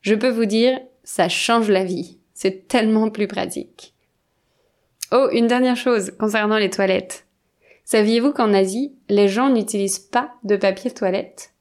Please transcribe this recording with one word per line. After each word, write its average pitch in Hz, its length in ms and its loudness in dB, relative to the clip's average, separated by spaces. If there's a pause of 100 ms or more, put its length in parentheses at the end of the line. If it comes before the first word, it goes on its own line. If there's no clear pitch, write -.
Je 202 120 0
peux 226 140 0
vous 226 160 0
dire, 233 340 2 (240)
ça 180 280 -2
change 226 400 0
la 190 140 2
vie. 180 340 -8 (160)
C'est - 340 -6
tellement 220 400 2
plus 208 200 -4
pratique. - 640 -12 (1160)
Oh, 254 200 4
une 233 140 2
dernière 247 300 2
chose 226 420 -2
concernant 214 400 0
les 202 100 0
toilettes. - 580 -4 (580)
Saviez-vous 226 480 2
qu'en 226 200 2
Asie, 196 400 0 (160)
les 202 200 4
gens 233 200 0
n'utilisent 202 500 0
pas - 440 -4
de 208 140 0
papier 196 340 -2
toilette ? - 720 -6